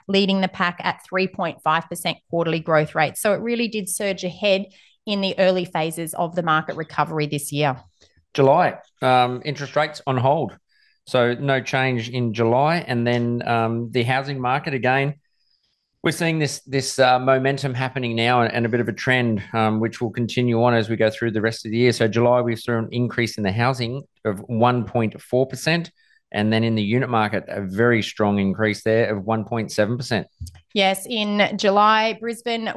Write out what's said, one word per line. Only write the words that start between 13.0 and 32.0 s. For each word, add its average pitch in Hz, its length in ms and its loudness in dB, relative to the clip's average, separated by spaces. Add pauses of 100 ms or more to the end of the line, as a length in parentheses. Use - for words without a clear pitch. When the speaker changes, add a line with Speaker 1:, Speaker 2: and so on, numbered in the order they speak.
Speaker 2:
then, 120 400 0
um, 117 460 -2
the 123 100 2
housing 135 380 -2
market, 135 340 -2
again, 135 400 0 (880)
we're 160 100 2
seeing 165 260 0
this, 147 280 -2
this, 131 320 -4
uh, 127 200 6
momentum 135 560 0
happening 127 400 -4
now 120 280 4
and, 110 100 0
and 117 140 0
a - 20 -2
bit 120 120 0
of 113 80 -2
a 113 40 -4
trend, 117 500 0 (120)
um, 110 260 2
which 113 200 -4
will 117 100 -2
continue 117 520 0
on 120 120 4
as 110 140 2
we 113 80 -2
go 110 140 2
through 117 200 -4
the 107 100 -2
rest 113 240 -2
of 110 80 -8
the 113 60 0
year. 120 140 6
So 117 140 2
July, 120 360 2
we 117 120 -2
saw 117 240 -4
an 113 140 -4
increase 120 460 -2
in 107 40 -4
the 95 100 0
housing 120 500 -2 (220)
of 101 160 -2
one 120 440 2
point 110 360 -2
four 127 260 0
percent. 165 440 -2 (420)
And 107 200 2
then 113 120 2
in 113 100 0
the 107 80 0
unit 120 260 0
market, 107 400 0
a 101 140 -6
very 107 400 2
strong 101 380 0
increase 98 420 -2
there 110 340 2
of 95 80 -8
one 110 200 -2
point 113 280 -6
seven 107 240 0
percent. 123 300 -4 (480)
Speaker 1:
Yes, 190 340 0
in 208 480 0
July, 214 640 4